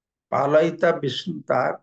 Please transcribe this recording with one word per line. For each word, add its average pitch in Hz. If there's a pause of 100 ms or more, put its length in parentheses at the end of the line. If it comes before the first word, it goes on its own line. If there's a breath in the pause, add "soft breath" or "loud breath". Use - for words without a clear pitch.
(320)
পালয়িতা 151 (120)
বিষ্ণু 147 (160)
তার 135 (100)